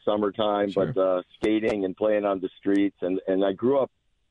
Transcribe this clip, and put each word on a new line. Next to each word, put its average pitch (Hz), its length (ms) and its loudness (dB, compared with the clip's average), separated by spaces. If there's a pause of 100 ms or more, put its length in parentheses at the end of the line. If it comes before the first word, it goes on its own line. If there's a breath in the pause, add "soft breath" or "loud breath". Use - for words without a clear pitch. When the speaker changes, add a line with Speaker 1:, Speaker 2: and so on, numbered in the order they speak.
Speaker 1:
summertime, 104 640 0
Speaker 2:
Sure. 95 220 -2
Speaker 1:
but, 95 80 -2
uh, 92 220 0 (140)
skating 110 500 0
and 92 100 -6
playing 107 300 0
on 98 140 -2
the 90 180 -4
streets. 101 420 0
And, 92 260 -2
and 95 160 0
I 98 100 0
grew 127 260 0
up 123 120 -2 (400)